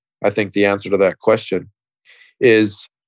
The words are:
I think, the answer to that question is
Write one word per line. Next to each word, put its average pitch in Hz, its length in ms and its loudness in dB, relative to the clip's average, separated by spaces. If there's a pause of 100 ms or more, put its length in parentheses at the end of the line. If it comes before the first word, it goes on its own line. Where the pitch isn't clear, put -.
(240)
I 104 60 0
think, 101 220 -4
the 101 140 0
answer 101 240 -2
to 98 80 0
that 95 220 0
question - 520 -2 (680)
is 110 480 2 (200)